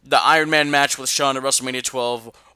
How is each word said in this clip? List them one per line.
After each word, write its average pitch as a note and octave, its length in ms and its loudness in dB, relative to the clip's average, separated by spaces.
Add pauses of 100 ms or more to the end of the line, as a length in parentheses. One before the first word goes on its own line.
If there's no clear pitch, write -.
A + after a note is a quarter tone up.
the C3+ 200 2
Iron D#3 260 4
Man D3 220 2
match C#3+ 260 2
with C3 120 -8
Shawn C#3 280 0
at C3 60 -6
WrestleMania B2+ 400 -2
twelve, A#2+ 520 -6 (200)